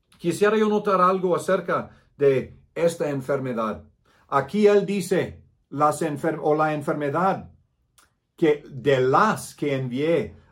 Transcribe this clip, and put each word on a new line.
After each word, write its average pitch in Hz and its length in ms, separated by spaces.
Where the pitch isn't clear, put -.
Quisiera 202 400
yo 214 120
notar 202 320
algo 180 340
acerca 180 540
de 135 400
esta 165 360
enfermedad. 131 760
Aquí 202 400
él 202 180
dice 175 580
las 147 320
enfer-, 151 400
o 151 140
la 156 180
enfermedad 147 800
que, 151 320
de 135 340
las 156 540
que 143 200
envié 135 600